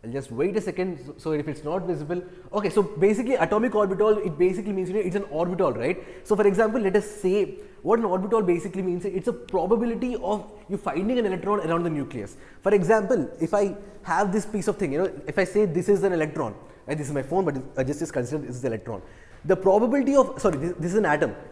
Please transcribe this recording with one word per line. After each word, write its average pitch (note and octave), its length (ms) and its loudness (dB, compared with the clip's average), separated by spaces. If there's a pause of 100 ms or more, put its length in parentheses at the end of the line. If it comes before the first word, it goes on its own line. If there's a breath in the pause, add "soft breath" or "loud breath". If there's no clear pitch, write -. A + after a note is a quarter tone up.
I'll A#2 60 -10
just C3 220 -8
wait E3 240 0
a G#3+ 40 0
second. F3+ 460 -4
So, D3+ 100 -14
so D#3+ 160 -4
if D3 140 -2
it's C#3+ 160 -8
not E3+ 240 -4
visible, E3+ 340 -4 (320 loud breath)
okay. G3+ 180 0
So G#3 120 4
basically, G#3+ 520 2
atomic G#3+ 420 2
orbital, G#3 420 4
it E3 180 -4
basically F#3+ 360 2
means, F#3 160 -2
you F#3 80 -4
know, G#3+ 40 2
it's F3+ 140 -2
an G3+ 160 0
orbital, F3 420 0
right? C3+ 320 -2 (200 loud breath)
So G#3+ 100 2
for G#3+ 100 2
example, G#3+ 360 4
let G3 160 2
us G3+ 120 2
say F#3 460 0 (280 loud breath)
what A3 180 4
an A3+ 40 0
orbital G3 380 0
basically F3+ 400 0
means. F3+ 220 -2
It's F#3 240 -4
a A#3+ 40 -2
probability A3+ 840 -2
of G3 360 -4 (160)
you G3+ 80 -4
finding G3+ 440 -2
an A3 60 0
electron F#3+ 340 0
around E3+ 240 0
the E3 60 0
nucleus. B2+ 460 -6 (260 loud breath)
For G3+ 120 4
example, G3 560 2 (100)
if E3 140 -2
I G3+ 220 2 (260 loud breath)
have F3+ 300 0
this G#3+ 120 0
piece G3 220 -4
of G#3 100 -2
thing, D#3+ 160 -2
you E3 120 0
know, F#3 80 -2 (160)
if D3 100 -2
I F#3+ 60 4
say G3+ 220 2
this E3+ 220 0
is G3+ 140 4
an F#3+ 100 2
electron, D3+ 440 -2 (320 loud breath)
right? D#3+ 100 -4
This C#3+ 80 -6
is C#3+ 80 -6
my C3+ 80 0
phone, F3 220 0
but, C#3 120 0 (200)
uh, C3 80 0
just C#3+ 180 -2
is D#3+ 80 -4
considered C3 380 -4
this B2 80 -8
is B2 80 -8
electron. A2 360 -4 (440 loud breath)
The F#3+ 100 4
probability A#3 600 4
of, A3+ 240 4
sorry, E3 160 2
this, E3 220 -4
this E3 140 -4
is G#3 60 2
an G3+ 80 2
atom. D3 300 2 (160)